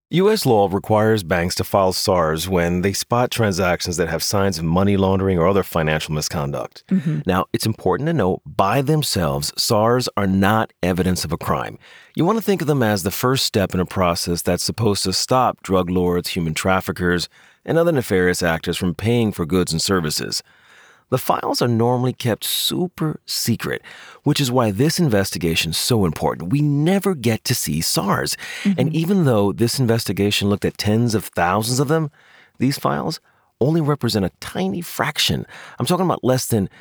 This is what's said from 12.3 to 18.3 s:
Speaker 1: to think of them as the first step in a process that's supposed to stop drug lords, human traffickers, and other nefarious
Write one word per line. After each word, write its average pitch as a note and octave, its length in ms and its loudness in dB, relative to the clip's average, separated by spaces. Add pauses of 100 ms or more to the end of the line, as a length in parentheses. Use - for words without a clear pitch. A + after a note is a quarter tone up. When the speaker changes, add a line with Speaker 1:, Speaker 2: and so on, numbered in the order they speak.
Speaker 1:
to G3 60 -6
think G3 160 0
of C#3+ 80 -2
them C#3+ 140 2
as G#2+ 200 2
the F#2+ 80 -2
first B2+ 340 0
step F#2 300 0
in F2+ 60 0
a F2 60 0
process F2 540 0
that's F2+ 220 -2
supposed G2+ 400 -2
to F#2 100 -2
stop - 500 0
drug F2+ 280 0
lords, F2+ 380 0
human E2 260 -4
traffickers, F2+ 720 0 (360)
and D3 120 0
other F3 140 4
nefarious F#2 500 2